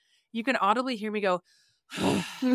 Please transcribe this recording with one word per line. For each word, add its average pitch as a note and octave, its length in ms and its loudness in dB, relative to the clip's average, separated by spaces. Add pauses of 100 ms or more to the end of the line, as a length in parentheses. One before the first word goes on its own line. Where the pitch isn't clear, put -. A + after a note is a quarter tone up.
(320)
you A3+ 100 -4
can C4 140 0
audibly A#3+ 400 2
hear G#3 160 -6
me G#3+ 80 -2
go, F3+ 220 0 (480)
<sighs> - 80 -10 (560)